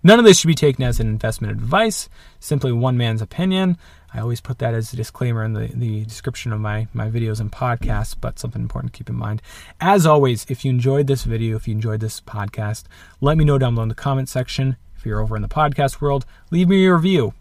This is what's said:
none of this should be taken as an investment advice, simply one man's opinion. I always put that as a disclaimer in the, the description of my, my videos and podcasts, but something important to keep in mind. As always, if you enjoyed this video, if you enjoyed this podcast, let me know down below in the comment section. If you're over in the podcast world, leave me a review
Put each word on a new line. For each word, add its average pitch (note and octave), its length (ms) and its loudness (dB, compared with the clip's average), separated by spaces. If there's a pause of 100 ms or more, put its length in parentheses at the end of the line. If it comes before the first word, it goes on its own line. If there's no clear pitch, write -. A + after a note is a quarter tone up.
none G3+ 160 10
of A#3+ 80 6
this G3 140 10
should - 80 0
be E3 80 2
taken C3+ 280 2
as A#2+ 160 0
an A2+ 80 0
investment G#2+ 440 -4
advice, A#2+ 580 -2 (300)
simply C3+ 320 -2
one B2 260 0
man's A2+ 240 0
opinion. F#3 560 0 (380)
I A#2+ 40 -6
always A#2+ 200 -4
put - 200 -10
that A#2+ 160 -2
as A2+ 180 -6
a - 20 -14
disclaimer A#2 480 -4
in A2 100 -4
the, A2 200 -6
the A2 320 -4
description A#2 480 -8
of G#2+ 80 -4
my, G#2+ 320 -4
my A2 160 -4
videos A2 300 -4
and G#2+ 120 -6
podcasts, A#2 680 -4
but - 180 -8
something A2+ 240 -8
important A#2+ 320 -8
to - 40 -20
keep A#2 120 -14
in A#2+ 60 -6
mind. A2 260 -6 (400)
As F#3 240 4
always, C#3 440 4
if B2+ 140 -6
you C#3 60 -2
enjoyed C3+ 380 2
this C3+ 160 0
video, A2+ 320 -2
if G#2+ 120 -6
you A2+ 60 -4
enjoyed G#2+ 260 -4
this A2 220 -8
podcast, G#2 600 -8 (380)
let D3 160 4
me D#3+ 60 4
know D3 140 4
down B2+ 160 2
below A#2 100 -2
in A2 60 -2
the A2+ 60 -6
comment C3+ 340 -4
section. C3 480 -4 (180)
If - 100 -18
you're G#2+ 140 -2
over G#2+ 160 -2
in G#2 60 -4
the G#2 60 -4
podcast C#3+ 520 0
world, C#3+ 280 -2 (240)
leave F3 180 2
me F#3+ 160 6
a F#3 80 6
review E3 480 2